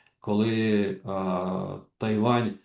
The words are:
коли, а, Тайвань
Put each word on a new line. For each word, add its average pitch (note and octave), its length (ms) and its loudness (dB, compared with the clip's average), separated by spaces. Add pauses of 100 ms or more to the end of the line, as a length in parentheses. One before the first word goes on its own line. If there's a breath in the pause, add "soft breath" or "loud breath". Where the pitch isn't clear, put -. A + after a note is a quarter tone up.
(200 soft breath)
коли, G#2+ 840 0
а, F#2+ 720 -2 (220)
Тайвань A2 560 2 (100)